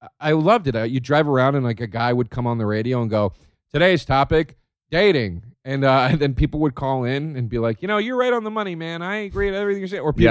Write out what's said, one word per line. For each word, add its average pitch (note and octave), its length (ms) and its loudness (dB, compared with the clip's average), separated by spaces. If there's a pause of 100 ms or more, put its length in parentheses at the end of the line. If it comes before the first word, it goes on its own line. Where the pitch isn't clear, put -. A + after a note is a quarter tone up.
(200)
I D3+ 120 0
loved E3 340 4
it. A#2 100 -2
Uh, A2 60 0
you B2 180 -2
drive D3 260 2
around, C3+ 280 2
and, C3+ 100 0
like, A#2 160 -2
a A#2+ 60 -4
guy A#2 260 -2
would B2 160 0
come B2 180 -6
on A#2 120 -2
the A2 80 -2
radio A2+ 340 -2
and A2+ 100 -2
go, G#2 220 2 (400)
"Today's F3 320 2
topic, D3+ 540 0 (320)
dating." D3 540 2 (200)
And, C3+ 180 -4
uh, C3 260 4
<laughs> - 20 2
and D#3 100 2
then C#3+ 140 0
people D3+ 260 0
would D3 140 0
call C3+ 300 -4
in C#3+ 320 -4
and B2 120 -4
be A#2 100 -4
like, A2+ 220 -2
"You F3+ 80 -6
know, G#3 80 0
you're A#3+ 220 -2
right B3 160 2
on A3+ 100 -2
the G#3+ 60 -6
money, G#3 240 -6
man. E3 260 -10
I F#3+ 160 -6
agree G3+ 300 -4
with G3 80 -2
everything G3+ 260 -2
you're F#3+ 80 -8
saying." F#3 140 -8
Or D3+ 100 0
people A#2 180 4